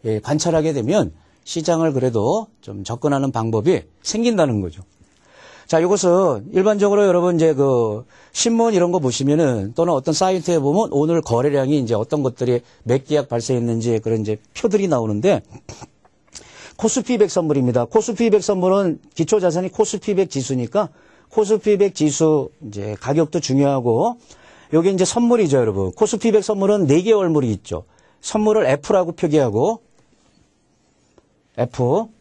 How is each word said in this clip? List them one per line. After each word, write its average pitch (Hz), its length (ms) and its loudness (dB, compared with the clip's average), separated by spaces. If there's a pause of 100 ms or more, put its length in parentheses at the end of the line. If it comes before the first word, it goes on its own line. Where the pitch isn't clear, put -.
예, 110 160 -2
관찰하게 156 540 0
되면 135 400 -2 (300)
시장을 165 500 -2
그래도 127 540 0 (120)
좀 101 240 -14
접근하는 135 480 -2
방법이 113 520 0 (180)
생긴다는 196 580 0
거죠. 90 220 -10 (840)
자, 165 140 2
이것은 175 720 2
일반적으로 202 540 2
여러분 175 300 2
이제 160 180 2
그 123 500 0 (280)
신문 233 420 0
이런 175 180 2
거 180 60 0
보시면은 131 760 0
또는 165 200 0
어떤 135 180 -2
사이트에 180 460 0
보면 151 340 0
오늘 156 300 0
거래량이 139 560 0
이제 120 160 -2
어떤 113 280 -2
것들이 123 380 -2 (220)
몇 131 240 -2
계약 147 240 -2
발생했는지 117 680 -2
그런 113 200 -2
이제 107 160 -4 (180)
표들이 196 340 0
나오는데 123 520 0 (1400)
코스피 233 400 -2
백 196 140 2
선물입니다. 135 560 0
코스피 226 420 0
백 202 140 4
선물은 185 580 0 (140)
기초자산이 180 560 0
코스피 208 440 -2
백 185 140 0
지수니까 135 600 -4 (400)
코스피 208 480 0
백 196 160 2
지수 156 560 0 (160)
이제 104 320 -8
가격도 147 400 -2
중요하고 139 800 0 (540)
요게 165 180 2
이제 190 140 0
선물이죠, 226 520 2
여러분. 98 360 0
코스피 214 400 0
백 208 100 4
선물은 208 440 0
네 147 160 4
개월물이 175 500 2
있죠. 90 320 -8 (360)
선물을 214 460 0
F라고 170 460 0
표기하고 151 680 0 (1700)
F. 127 500 -2 (140)